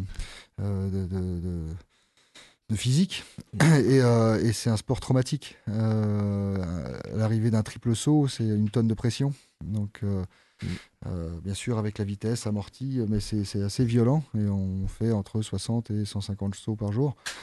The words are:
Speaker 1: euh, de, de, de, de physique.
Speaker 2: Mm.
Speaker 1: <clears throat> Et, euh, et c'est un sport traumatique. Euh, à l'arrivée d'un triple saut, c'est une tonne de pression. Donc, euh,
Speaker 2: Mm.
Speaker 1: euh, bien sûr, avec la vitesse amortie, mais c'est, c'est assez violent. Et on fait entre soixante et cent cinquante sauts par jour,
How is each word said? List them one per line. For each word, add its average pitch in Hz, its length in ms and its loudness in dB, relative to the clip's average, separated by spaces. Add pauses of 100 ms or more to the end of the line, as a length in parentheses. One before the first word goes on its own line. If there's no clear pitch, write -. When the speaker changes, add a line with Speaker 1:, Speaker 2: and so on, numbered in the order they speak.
(640)
Speaker 1:
euh, 98 280 -2
de, 95 160 -2
de, 90 340 -2
de, 87 200 -4 (1120)
de 110 60 0
physique. 131 480 0 (300)
Speaker 2:
Mm. 101 60 2
Speaker 1:
<clears throat> - 20 4 (260)
Et, 135 140 8
euh, 113 400 6
et 113 100 4
c'est - 180 -2
un 110 60 4
sport - 240 -2
traumatique. - 560 0 (120)
Euh, 101 1300 0 (140)
à - 40 -4
l'arrivée 110 340 2
d'un 110 120 4
triple - 320 -4
saut, 147 340 2
c'est 120 180 -2
une 107 240 2
tonne 113 180 2
de 110 60 2
pression. 139 380 -2 (320)
Donc, 104 380 -6
euh, 98 220 -2 (380)
Speaker 2:
Mm. 92 40 -6 (420)
Speaker 1:
euh, 85 340 -6
bien 95 120 -6
sûr, 120 220 -4
avec 107 220 -2
la 107 60 -2
vitesse 110 420 -4
amortie, 120 640 -4
mais 107 100 2
c'est, 104 260 -2
c'est 101 200 -4
assez 101 200 0
violent. 120 380 4 (160)
Et 104 80 2
on 95 400 0
fait 113 240 -2
entre 107 320 -2
soixante 113 480 -4
et 104 140 -2
cent 101 160 -6
cinquante 98 340 -4
sauts 110 220 -6
par 104 160 -2
jour, 127 240 0 (260)